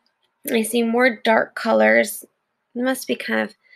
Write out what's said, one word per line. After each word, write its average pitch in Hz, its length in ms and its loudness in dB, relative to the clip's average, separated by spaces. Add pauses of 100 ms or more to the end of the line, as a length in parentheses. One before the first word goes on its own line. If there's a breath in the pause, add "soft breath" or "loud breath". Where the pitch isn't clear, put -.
(520)
I 226 100 2
see 233 220 -2
more 233 400 0
dark 226 320 0
colors. 220 680 2 (520)
It 240 80 -4
must 262 240 -4
be 240 80 -4
kind - 240 -4
of 107 160 -6 (200 soft breath)